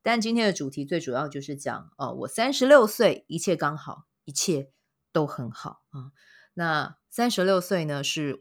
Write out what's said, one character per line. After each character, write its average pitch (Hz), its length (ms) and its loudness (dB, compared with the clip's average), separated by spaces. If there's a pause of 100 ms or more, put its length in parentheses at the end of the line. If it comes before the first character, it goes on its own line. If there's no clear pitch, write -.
但 226 180 2
今 226 160 0
天 226 100 4
的 196 60 4
主 143 180 -4
题 139 140 -6
最 165 160 -2
主 135 120 -6
要 139 160 -2
就 139 120 -10
是 139 160 -10
讲， 117 420 -8
呃， 127 160 -6
我 131 140 -8
三 247 240 -2
十 254 140 2
六 269 200 10
岁， 208 400 2
一 160 120 -6
切 175 180 0
刚 151 200 -2
好， - 300 -16 (180)
一 - 60 -16
切 139 400 -2 (400)
都 156 160 2
很 131 240 -8
好 - 400 -14
啊。 135 220 -16 (420)
那 160 420 -2 (140)
三 240 180 0
十 190 160 0
六 190 160 4
岁 180 240 -2
呢， 147 200 -4
是 143 360 -4